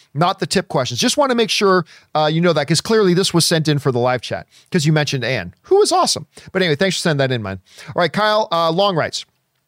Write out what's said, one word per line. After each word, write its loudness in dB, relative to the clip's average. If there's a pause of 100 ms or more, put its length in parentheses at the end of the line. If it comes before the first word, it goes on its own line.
(160)
not 0
the -2
tip -2
questions. -4
Just 0
wanna 2
make 0
sure, 2 (300)
uh, 2
you 0
know 4
that, 0
'cause 0
clearly 2
this 0
was 2
sent 0
in 2
for -2
the -2
live 0
chat, -10 (240)
'cause 0
you 4
mentioned -2
Anne, -4 (100)
who 4
is 2
awesome. 0 (260)
But -2
anyway, 2
thanks 0
for -6
sending 0
that 0
in, -4
man. -8 (280)
All -16
right, 0
Kyle, 0
uh, 2
Long 0
writes, -4 (420)